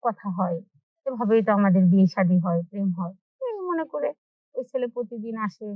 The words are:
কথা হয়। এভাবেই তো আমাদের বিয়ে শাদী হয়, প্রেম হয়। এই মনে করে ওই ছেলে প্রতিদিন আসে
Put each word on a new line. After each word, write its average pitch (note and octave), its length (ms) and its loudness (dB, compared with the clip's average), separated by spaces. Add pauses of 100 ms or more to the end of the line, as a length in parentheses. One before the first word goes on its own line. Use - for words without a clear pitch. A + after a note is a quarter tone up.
কথা G#3+ 280 -4
হয়। F3+ 280 -2 (480)
এভাবেই A3+ 360 2
তো G3 100 0
আমাদের G3 320 4
বিয়ে F#3+ 220 6
শাদী F3+ 320 2
হয়, E3+ 240 0
প্রেম G3 300 -6
হয়। F3 220 -6 (260)
এই A4+ 200 -8
মনে F4 240 -4
করে D4 240 -6 (460)
ওই C4 100 -6
ছেলে B3+ 220 -6
প্রতিদিন A#3 520 -8
আসে G#3+ 380 -8